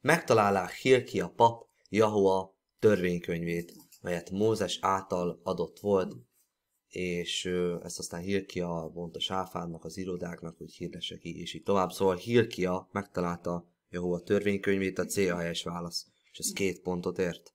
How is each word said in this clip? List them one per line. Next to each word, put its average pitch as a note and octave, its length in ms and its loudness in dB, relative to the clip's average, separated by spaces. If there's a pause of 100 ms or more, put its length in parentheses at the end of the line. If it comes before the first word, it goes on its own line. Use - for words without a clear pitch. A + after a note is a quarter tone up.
megtalálják G#2 720 4
Hilkia A#2+ 560 4
pap A2+ 380 4 (220)
Jahua G2 680 4 (220)
törvénykönyvét, F2 960 0 (300)
melyet F2 280 -4
Mózes G2 500 0
által F#2 640 -2
adott F2 360 -4
volt, G2 380 2 (720)
és, F2 560 -4
ö, F2 380 -2
ezt E2+ 160 -10
aztán E2+ 220 -10
Hilkia F2 760 -4
mondta E2+ 260 -10
Sáfánnak, F2 640 -6
az - 120 -12
irodáknak, F2 600 -8
hogy D#2+ 160 -16
hirdesse E2+ 460 -10
ki, E2+ 220 -10
és - 140 -10
így - 80 -12
tovább. F#2+ 280 0
Szóval F#2+ 260 0
Hilkia F#2 760 0
megtalálta F2 720 -4 (240)
Jahua F2 300 -2
törvénykönyvét, G2 760 0
a F#2 60 0
C - 120 -6
a F2+ 200 2
helyes E2+ 260 -4
válasz, E2+ 440 -8 (260)
és - 60 -18
ez - 140 -4
két F#2 280 -2
pontot F2+ 380 -4
ért. F2 360 -4